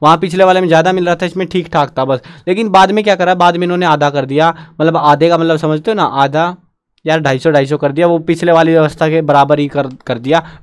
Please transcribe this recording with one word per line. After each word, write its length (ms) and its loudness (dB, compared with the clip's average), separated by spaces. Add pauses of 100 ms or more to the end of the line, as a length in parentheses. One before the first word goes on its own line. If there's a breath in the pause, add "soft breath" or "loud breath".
वहाँ 140 4
पिछले 260 -2
वाले 180 4
में 60 0
ज़्यादा 260 2
मिल 120 -2
रहा 100 0
था, 100 -6
इसमें 220 -6
ठीक 260 -6
ठाक 240 -2
था 80 -2
बस। 160 -2 (260 loud breath)
लेकिन 220 -2
बाद 220 4
में 120 0
क्या 120 0
करा, 200 0
बाद 220 2
में 60 -4
इन्होंने 220 -2
आधा 240 0
कर 160 -2
दिया, 300 0 (260 loud breath)
मतलब 160 2
आधे 320 2
का 80 2
मतलब 200 0
समझते 340 -4
हो 40 -4
ना, 80 -2
आधा 520 -2 (500)
यार 140 0
ढाई 200 -2
सौ, 120 0
ढाई 140 2
सौ 120 -2
कर 140 -2
दिया, 160 0
वो 120 0
पिछले 320 -2
वाली 200 4
व्यवस्था 380 2
के 120 0
बराबर 380 2
ही 80 -4
कर, 200 -4
कर 300 -8
दिया। 220 -2 (240 loud breath)